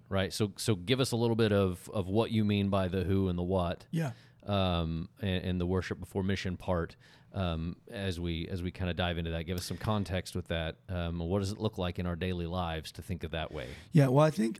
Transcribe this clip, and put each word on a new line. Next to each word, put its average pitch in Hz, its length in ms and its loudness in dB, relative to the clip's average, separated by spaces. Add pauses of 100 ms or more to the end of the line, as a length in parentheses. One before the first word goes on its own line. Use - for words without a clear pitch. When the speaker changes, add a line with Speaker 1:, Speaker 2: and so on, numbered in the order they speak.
Speaker 1:
Right? 95 240 0
So, 107 240 0
so 110 200 0
give 117 260 0
us 120 100 0
a 120 60 0
little 117 180 2
bit 110 160 4
of, 95 420 2
of 92 140 -2
what 104 240 2
you 110 140 4
mean 101 240 2
by 95 180 2
the 92 160 0
who 95 240 2
and 87 100 0
the 90 60 -2
what. 90 480 0
Speaker 2:
Yeah. 160 200 -2 (340)
Speaker 1:
Um, 85 640 0 (120)
and, 92 240 0
and 90 160 0
the 90 40 2
worship 92 340 0
before 92 240 -4
mission 95 320 -2
part. 85 400 -2 (400)
Um, 85 420 -2 (120)
as 98 300 -4
we, 85 300 -2
as 90 120 -4
we 90 80 -2
kinda 90 240 -2
dive 87 240 0
into 82 140 -2
that, 82 160 -4
give 90 100 -4
us 87 80 -6
some 87 120 -6
context 95 580 -2
with 87 140 -4
that. 82 260 -2 (120)
Um, 85 300 -2
what 87 220 0
does 98 120 0
it - 80 -8
look 107 200 -2
like 90 180 -2
in 90 80 -2
our 87 100 -2
daily 90 300 -2
lives 82 460 -4
to - 100 -12
think 82 220 -6
of 78 80 -6
that 80 200 -4
way? 71 140 -6 (260)
Speaker 2:
Yeah, 139 180 8
well, 143 140 6
I 156 60 6
think, 214 300 0